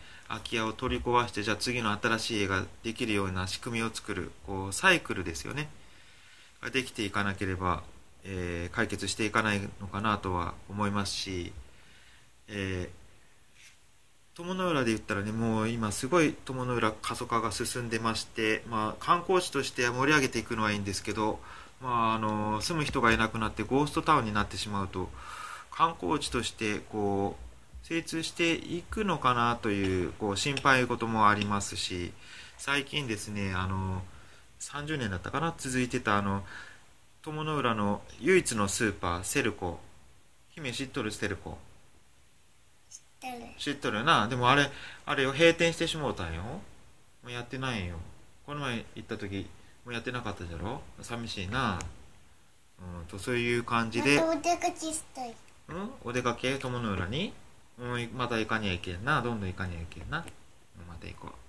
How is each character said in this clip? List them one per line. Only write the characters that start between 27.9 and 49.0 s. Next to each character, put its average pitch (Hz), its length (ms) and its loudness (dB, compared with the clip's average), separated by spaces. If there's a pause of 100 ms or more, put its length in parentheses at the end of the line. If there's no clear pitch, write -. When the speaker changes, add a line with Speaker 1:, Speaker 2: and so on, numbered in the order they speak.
Speaker 1:
通 165 220 -4
し - 80 -4
て 165 220 2
い - 280 -4
く - 240 -4
の 165 140 2
か 127 160 4
な 120 220 4
と 113 120 0
い 95 380 2
う、 - 60 -4
こ 107 180 0
う、 95 60 0
心 143 180 0
配 131 300 6
事 120 200 -2
も 110 240 6
あ 104 60 8
り 104 100 0
ま 101 160 0
す - 140 -6
し、 87 360 -4 (460)
最 139 280 0
近 147 220 -4
で 110 100 0
す - 100 -8
ね、 101 260 -2
あ 92 140 0
の、 95 340 0 (560)
三 147 300 -8
十 156 100 -2
年 113 140 0
だ 92 60 -2
っ - 20 -2
た - 120 -6
か 135 80 0
な、 165 180 0
続 127 220 -2
い 123 100 2
て 123 100 0
た 107 180 4
あ 101 40 4
の、 98 220 0 (800)
鞆 156 200 -4
の 156 140 0
浦 120 180 2
の 104 260 2 (180)
唯 180 200 6
一 - 140 0
の 104 140 2
ス 117 180 2
ー 101 80 4
パ 87 240 -2
ー、 95 60 -6
セ 139 200 0
ル 113 80 2
コ。 85 280 -4 (720)
姫 139 220 -8
知 135 140 -4
っ - 20 -12
と 127 160 -4
る、 107 80 -2
セ 104 160 -2
ル 95 80 0
コ。 80 220 -10 (1300)
Speaker 2:
知 - 380 -18
っ 254 40 -8
と 247 60 -10
る。 233 60 -12 (160)
Speaker 1:
知 147 120 -2
っ 131 40 -2
と 120 160 0
る 104 80 0
よ 117 40 -2
な。 135 260 6
で 131 60 0
も 123 140 6
あ 135 60 10
れ、 143 160 6 (340)
あ 143 100 0
れ 135 120 4
を 135 60 0
閉 165 200 10
店 165 200 4
し - 40 -6
て 165 100 0
し 160 100 -2
も 135 140 0
う 82 40 -2
た 87 140 -4
ん 82 40 -4
よ。 85 80 -4
も 139 200 -6 (640)
う 123 60 -12
や 120 100 -6
っ 123 40 -8
て 131 120 -8
な 131 180 -2
い 98 80 -2
ん 87 40 -4
よ。 85 100 -8 (480)
こ 143 100 -8
の 147 60 -6
前 120 240 -4 (100)
行 104 100 -10